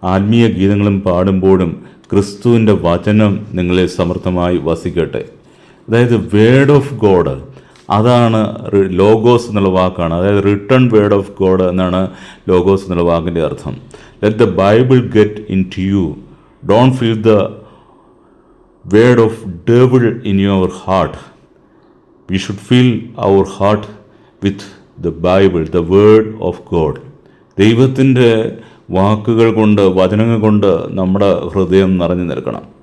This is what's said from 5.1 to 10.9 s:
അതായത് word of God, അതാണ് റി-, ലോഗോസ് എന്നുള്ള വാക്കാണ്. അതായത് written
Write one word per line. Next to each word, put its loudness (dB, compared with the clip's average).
അതായത് 2
word 4
of -2
God, 2
അതാണ് 2
റി-, -4
ലോഗോസ് 2
എന്നുള്ള 0
വാക്കാണ്. -2
അതായത് 0
written 2